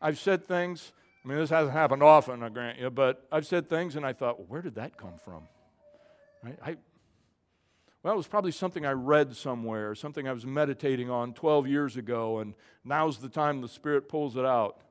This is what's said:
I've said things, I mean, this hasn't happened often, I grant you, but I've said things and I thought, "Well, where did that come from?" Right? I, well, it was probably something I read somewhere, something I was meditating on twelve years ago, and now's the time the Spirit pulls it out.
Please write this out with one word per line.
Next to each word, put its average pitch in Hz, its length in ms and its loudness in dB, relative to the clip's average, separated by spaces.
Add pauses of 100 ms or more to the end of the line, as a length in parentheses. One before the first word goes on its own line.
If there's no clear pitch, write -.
I've 156 180 0
said 190 240 2
things, 175 480 -4 (320)
I - 40 -12
mean, 139 100 -4
this 156 120 0
hasn't 156 240 2
happened 143 300 4
often, 139 400 8
I 117 60 -6
grant 120 280 -8
you, 123 120 -4
but 127 420 2
I've 156 160 0
said 175 220 -2
things 165 260 -2
and 151 100 -6
I 131 80 -4
thought, 120 240 -2
"Well, 92 100 -18
where 135 140 -10
did 147 140 -10
that 110 200 -10
come 90 280 -16
from?" 82 240 -18 (960)
Right? 120 200 -16
I, 165 120 -8 (1300)
well, 185 100 0
it 220 40 0
was 180 100 -4
probably 196 240 0
something 170 340 -6
I 139 60 0
read 135 440 4
somewhere, 110 600 -6
something 147 320 -10
I 131 60 -6
was 117 120 -10
meditating 135 640 -2
on 120 240 -2
twelve 147 340 4
years 139 300 -2
ago, 113 400 -4
and 107 160 -8 (300)
now's 147 340 -2
the 123 100 -12
time 147 340 -2
the 123 60 -10
Spirit 143 400 -2
pulls 147 300 -4
it 131 80 0
out. 117 460 0